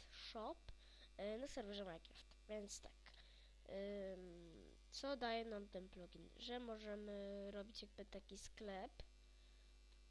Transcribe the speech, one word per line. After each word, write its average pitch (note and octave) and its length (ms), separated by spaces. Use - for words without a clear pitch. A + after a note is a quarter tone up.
Shop, A#3+ 460
y, G#3 200
na C#4 100
serwerze G3+ 360
Minecraft. - 420
Więc G#3+ 320
tak, - 320
ym, F#3 1080
co C#4 260
daje A3+ 280
nam G#3 240
ten F#3 200
plugin? F3 480
Że A#3+ 240
możemy G#3 920
robić G3+ 320
jakby G3+ 220
taki G3 340
sklep, G3+ 640